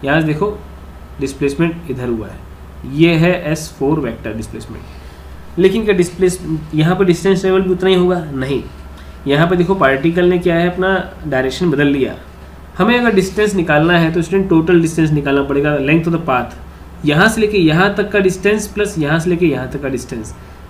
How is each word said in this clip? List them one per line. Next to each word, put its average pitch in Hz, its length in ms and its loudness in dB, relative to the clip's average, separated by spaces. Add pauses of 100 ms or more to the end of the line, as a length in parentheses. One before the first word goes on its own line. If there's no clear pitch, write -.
यहाँ 143 180 2
से 160 60 0
देखो 202 300 -2 (600)
displacement 143 720 -2
इधर 123 180 -6
हुआ 110 180 -4
है, - 100 -14 (560)
ये 165 220 4
है 165 160 4 (200)
S 151 180 -6 (100)
four 151 200 0
vector 113 340 -6
डिस्प्लेसमेंट। - 1300 -12
लेकिन 196 260 4
क्या 202 100 2
डिस्प्लेस-, 180 460 0 (340)
यहाँ 160 200 4
पर 190 100 2
distance 185 360 2
ट्रेवल 190 200 2
भी 185 80 0
उतना 180 200 0
ही 185 60 6
होगा? 180 300 2
नहीं, 135 360 -4 (640)
यहाँ 147 200 4
पे 185 80 2
देखो 175 200 2
particle 165 500 2
ने 180 140 4
क्या 175 160 2
है, 175 140 2
अपना 185 420 0 (160)
direction 135 440 0
बदल 143 160 2
लिया। 135 280 0 (600)
हमें 226 220 2
अगर 233 160 2
distance 196 400 0
निकालना 165 440 4
है 160 140 2
तो 175 80 0
student 190 280 0
total 165 320 4
distance 160 300 2
निकालना 143 320 2
पड़ेगा, 147 340 0
length 156 300 2
of 165 80 0
the - 100 -4
path, 123 300 -2 (500)
यहाँ 151 240 4
से 220 120 0
लेके 208 160 2
यहाँ 175 380 4
तक 202 160 -2
का 208 80 2
distance 202 480 0
plus 202 320 -4
यहाँ 151 200 0
से 165 100 -2
लेके 170 160 2
यहाँ 131 260 0
तक 143 100 -8
का 135 80 -4
distance। 117 460 -8 (340)